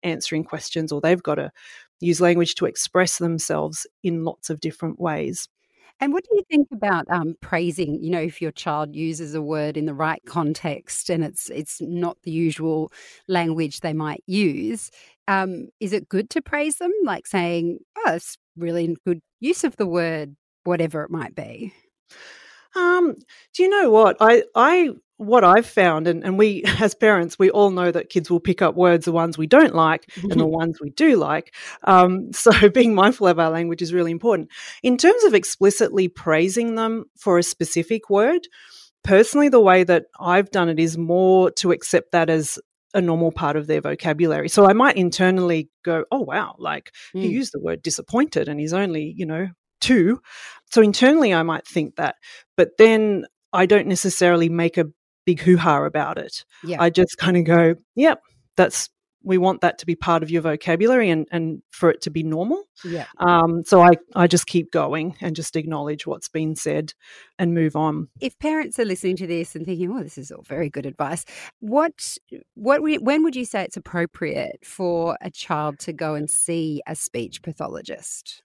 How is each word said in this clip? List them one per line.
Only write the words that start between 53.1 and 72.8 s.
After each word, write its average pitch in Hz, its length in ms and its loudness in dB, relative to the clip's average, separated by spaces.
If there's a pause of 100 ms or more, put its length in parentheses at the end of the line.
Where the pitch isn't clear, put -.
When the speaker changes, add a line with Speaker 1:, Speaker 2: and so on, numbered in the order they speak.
Speaker 1:
I 185 120 2
don't 202 220 4
necessarily 175 600 2
make 170 280 -2
a 165 80 0 (400)
big 170 160 0
hoo-ha 165 420 4
about 147 360 -4
it. - 260 -16 (180)
Speaker 2:
Yeah. 165 160 -8
Speaker 1:
I 170 100 4
just 170 280 0
kinda 175 240 0
go, 170 340 4 (200)
"Yep, 285 260 2 (340)
that's, - 340 0 (340)
we 185 160 0
want 185 220 0
that 175 180 0
to - 80 -14
be 165 80 -2
part 165 260 0
of 156 80 -8
your 165 140 -2
vocabulary 185 640 0
and, 160 220 -2
and 160 400 -6
for - 180 2
it - 120 0
to 165 100 -8
be 160 100 -6
normal." 180 420 -4 (200)
Speaker 2:
Yeah. 165 240 -10 (100)
Speaker 1:
Um, 170 480 2
so 185 160 6
I, 175 120 10 (220)
I 175 120 4
just 165 180 2
keep 165 260 -2
going 156 500 -4
and 160 140 -6
just 165 200 -10
acknowledge 151 500 -8
what's - 240 -10
been 156 260 -6
said 151 380 -6 (460)
and 170 160 0
move 160 200 0
on. 151 320 -2 (140)
Speaker 2:
If 262 160 -8
parents 311 400 -4
are 233 80 -2
listening 185 320 -4
to 180 100 -10
this 165 280 -6
and 165 100 -12
thinking, 180 260 -6
"Oh, 233 120 -8
this 151 160 -16
is 139 120 -18
all - 120 -20
very 151 260 -6
good 139 160 -12
advice," 147 400 -8 (340)
what, 285 580 -4 (360)
what 269 300 0